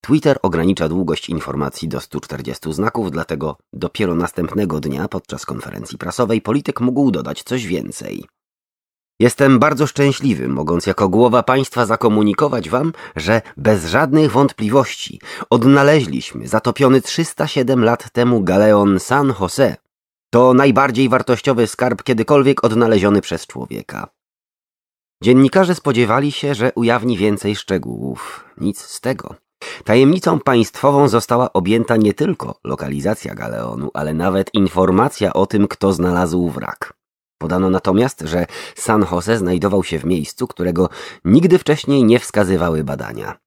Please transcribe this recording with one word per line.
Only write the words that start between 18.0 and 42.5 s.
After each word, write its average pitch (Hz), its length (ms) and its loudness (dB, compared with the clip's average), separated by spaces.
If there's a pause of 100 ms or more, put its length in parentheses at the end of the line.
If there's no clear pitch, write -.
temu 120 300 2
galeon 101 580 4
San 135 400 0
Jose. 104 360 0 (540)
To 127 240 6
najbardziej 131 540 4
wartościowy 120 580 0
skarb 117 360 -4
kiedykolwiek 120 640 2
odnaleziony 107 560 4
przez - 260 -8
człowieka”. 53 640 -12 (1120)
Dziennikarze 139 520 4
spodziewali 123 580 0
się, 143 220 -4
że 117 200 -2
ujawni 117 420 0
więcej 104 400 -2
szczegółów. 64 880 -8 (120)
Nic - 240 -4
z - 200 -16
tego. - 340 -6 (500)
Tajemnicą 151 540 4
państwową 139 680 2
została 120 440 0
objęta 113 440 0
nie 107 180 2
tylko - 500 -4
lokalizacja 71 680 -6
galeonu, 57 600 -8
ale 78 200 -4
nawet 92 400 -2
informacja 95 800 2
o 98 140 2
tym, 101 220 2
kto 98 240 0
znalazł 87 560 0
wrak. - 520 -10 (420)
Podano 90 280 0
natomiast, 98 500 0
że 82 260 -4 (300)
San 107 340 0
Jose 90 280 -2
znajdował 92 460 0
się 82 140 -6
w 67 60 -10
miejscu, 87 420 -4
którego 90 420 -2 (360)
nigdy 165 340 6
wcześniej 139 460 0
nie 117 140 6
wskazywały 87 640 0